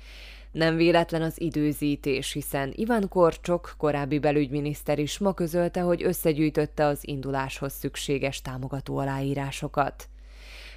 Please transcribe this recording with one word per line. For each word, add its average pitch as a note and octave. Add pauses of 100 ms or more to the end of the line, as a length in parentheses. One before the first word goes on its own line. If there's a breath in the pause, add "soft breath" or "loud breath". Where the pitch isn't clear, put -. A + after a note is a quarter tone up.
(520 loud breath)
Nem D#3+
véletlen E3
az D#3+
időzítés, D3
hiszen C#3
Iván A3
Korcsok, F3
korábbi C#3+
belügyminiszter D3
is D3
ma G3
közölte, F3
hogy F3
összegyűjtötte D#3
az C#3+
induláshoz C3+
szükséges C#3
támogató C3+
aláírásokat. C#3 (680 loud breath)